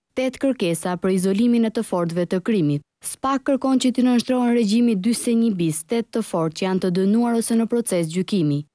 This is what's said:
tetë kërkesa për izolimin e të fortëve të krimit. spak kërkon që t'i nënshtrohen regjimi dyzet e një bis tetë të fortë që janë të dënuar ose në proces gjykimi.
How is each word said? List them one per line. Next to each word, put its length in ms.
tetë 240
kërkesa 560
për 160
izolimin 540
e 20
të 160
fortëve 400
të 160
krimit. 400
spak 400
kërkon 320
që 160
t'i 80
nënshtrohen 540
regjimi 420
dyzet 320
e 80
një 160
bis 320
tetë 300
të 100
fortë 320
që 60
janë 180
të 140
dënuar 420
ose 160
në 160
proces 400
gjykimi. 540